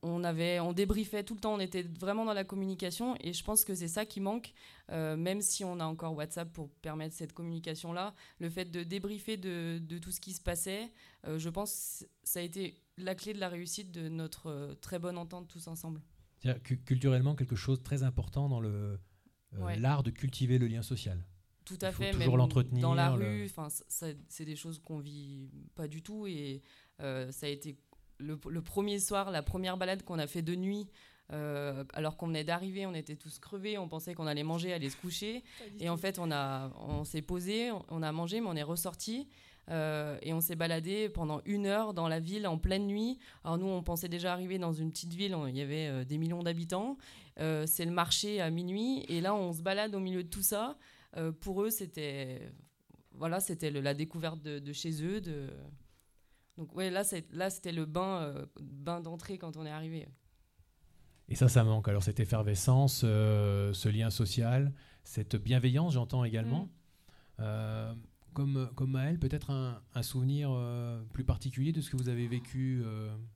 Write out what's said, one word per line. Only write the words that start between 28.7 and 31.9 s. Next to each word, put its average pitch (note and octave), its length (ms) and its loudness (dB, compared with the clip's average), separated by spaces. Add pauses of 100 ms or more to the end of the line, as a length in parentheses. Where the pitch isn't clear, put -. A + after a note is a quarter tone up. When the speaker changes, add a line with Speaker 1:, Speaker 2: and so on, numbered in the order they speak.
Speaker 1:
soir, G3 300 0
la D#3+ 140 0
première F#3 320 0
balade F#3 280 0
qu'on E3+ 160 -2
a D3 80 2
fait E3+ 140 -2
de E3+ 140 0
nuit, G3 320 0 (460)
euh, C#3+ 500 -2 (100)